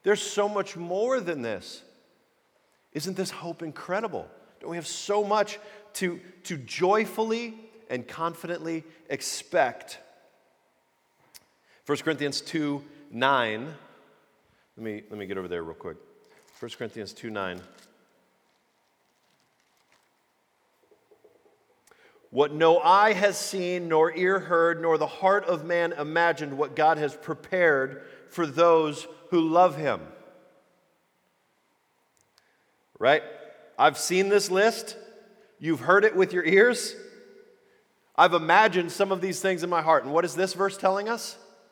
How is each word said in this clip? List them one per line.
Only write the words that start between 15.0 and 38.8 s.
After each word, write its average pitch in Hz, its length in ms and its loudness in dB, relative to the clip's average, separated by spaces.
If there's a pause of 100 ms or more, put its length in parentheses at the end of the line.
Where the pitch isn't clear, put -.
let 107 100 -12
me 101 60 -10
get 95 120 -6
over 92 100 -6
there 85 160 -6
real 82 120 -12
quick. 80 220 -14 (580)
First - 220 -14
Corinthians 107 360 -12
two 117 160 -14
nine. 92 320 -6 (4000)
"What 147 220 2
no 165 260 6
eye 196 340 6
has 196 240 0
seen, 180 500 -4
nor 160 280 4
ear 185 240 2
heard, 165 420 0
nor 165 160 2
the 151 80 0
heart 190 400 0
of 165 180 -2
man 170 300 -2
imagined 156 640 -2
what 135 180 -4
God 156 220 4
has 147 180 -4
prepared 151 920 0 (220)
for 170 180 -2
those 156 580 4 (240)
who 175 120 4
love 160 340 4
him." 131 260 -2 (3000)
Right? 147 240 4 (560)
I've 143 220 4
seen 190 300 0
this 202 200 2
list. 208 480 0 (600)
You've 147 220 -2
heard 185 220 6
it 214 120 2
with 185 180 2
your 180 100 -2
ears. 196 520 4 (1200)
I've 170 180 6
imagined 170 580 4